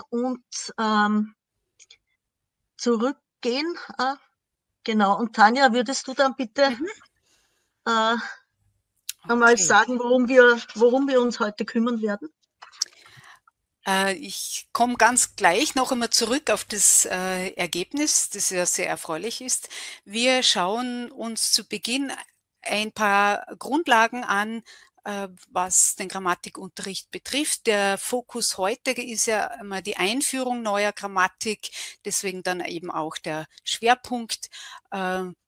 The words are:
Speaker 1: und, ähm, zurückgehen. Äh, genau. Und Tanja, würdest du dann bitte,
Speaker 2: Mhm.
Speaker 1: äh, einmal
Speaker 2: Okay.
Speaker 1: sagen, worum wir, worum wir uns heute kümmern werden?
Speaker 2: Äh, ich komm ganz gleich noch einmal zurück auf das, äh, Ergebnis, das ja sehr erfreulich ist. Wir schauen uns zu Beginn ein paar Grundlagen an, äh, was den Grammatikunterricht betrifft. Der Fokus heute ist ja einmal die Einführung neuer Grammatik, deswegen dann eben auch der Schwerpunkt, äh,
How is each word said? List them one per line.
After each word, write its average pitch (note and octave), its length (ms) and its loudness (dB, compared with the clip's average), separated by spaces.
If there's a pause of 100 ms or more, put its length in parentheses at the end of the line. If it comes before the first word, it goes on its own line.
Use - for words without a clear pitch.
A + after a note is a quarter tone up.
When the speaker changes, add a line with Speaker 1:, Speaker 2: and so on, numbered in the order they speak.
Speaker 1:
und, B3 680 -6
ähm, G#3+ 580 2 (1400)
zurückgehen. B3+ 1000 -2 (200)
Äh, C4 180 -2 (680)
genau. G3+ 340 2
Und A3 180 -4
Tanja, A#3 380 6
würdest B3 340 -2
du C4 60 -8
dann C4+ 220 2
bitte, C#4 360 2
Speaker 2:
Mhm. B3 160 -6 (960)
Speaker 1:
äh, A3+ 320 2 (1080)
einmal A#3+ 300 6
Speaker 2:
Okay. A#3 100 4
Speaker 1:
sagen, A3+ 360 4
worum A#3+ 280 4
wir, A#3+ 340 8 (140)
worum B3 320 6
wir B3+ 140 4
uns A#3+ 180 0
heute G#3 240 -2
kümmern A#3 380 0
werden? G#3 280 -4 (1600)
Speaker 2:
Äh, G3 260 2
ich - 600 -10
komm A#3+ 220 0
ganz A#3 400 2
gleich G3+ 380 2
noch C4 180 0
einmal A#3+ 200 -2
zurück A#3 400 0
auf G3+ 140 -2
das, - 400 4
äh, F#3 500 -4
Ergebnis, F#3 760 -2
das G3+ 220 -4
ja F3+ 160 -2
sehr F3+ 200 -2
erfreulich E3 540 -6
ist. - 280 -6 (360)
Wir B3 380 0
schauen A#3+ 680 -2
uns A3+ 400 -6
zu - 160 0
Beginn B3 440 -4 (500)
ein G#3+ 300 -4
paar G3+ 560 2 (100)
Grundlagen A#3+ 640 2
an, G#3+ 380 -2 (420)
äh, G3+ 240 -8 (220)
was - 460 0
den F#3+ 140 -8
Grammatikunterricht F#3+ 1000 -6
betrifft. - 560 -4
Der G3 320 2
Fokus - 640 -4
heute A3+ 320 -2
ist B3 340 -4
ja G#3+ 220 0
einmal G3 340 -10
die G3 160 -6
Einführung B3 640 -2
neuer G#3 300 0
Grammatik, G3 800 -4 (340)
deswegen F#3 380 -6
dann F3+ 200 -4
eben F3 280 -10
auch D#3+ 260 -6
der D#3 300 -8 (160)
Schwerpunkt, - 880 -2 (400)
äh, F#3 320 -4 (240)